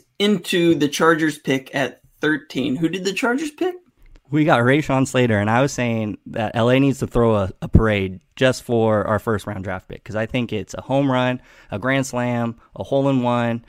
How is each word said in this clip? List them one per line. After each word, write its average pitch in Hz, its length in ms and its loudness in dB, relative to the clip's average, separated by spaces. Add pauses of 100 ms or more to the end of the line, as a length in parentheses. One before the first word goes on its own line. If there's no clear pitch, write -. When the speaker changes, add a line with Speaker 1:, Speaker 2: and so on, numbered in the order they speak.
(180)
Speaker 1:
into 180 580 2
the 143 120 2
Chargers 160 480 2
pick 135 380 -4
at - 260 -4 (200)
thirteen. 139 560 -2
Who 160 120 0
did 185 160 -6
the 196 80 -2
Chargers 254 380 -2
pick? 359 240 -4 (560)
Speaker 2:
We 151 140 2
got 147 160 4
Rashawn 135 460 2
Slater, 123 320 2
and 104 120 0
I 120 100 2
was 139 120 0
saying 113 440 -4 (100)
that 113 280 -6
L 117 160 2
A 131 100 4
needs 139 200 2
to 110 60 -4
throw 117 280 2
a, 95 160 0 (100)
a - 80 -8
parade 101 520 2 (160)
just 131 260 2
for 110 420 2
our 104 140 0
first-round 101 460 -6
draft 92 240 -10
pick, - 160 -16
'cause 107 120 -10
I 110 100 -2
think 120 260 -4
it's 98 220 -8
a 92 60 -10
home 139 300 0
run, 127 320 0 (280)
a - 80 -6
grand 131 280 -2
slam, 120 500 -4 (200)
a - 80 -8
hole-in-one, 120 840 0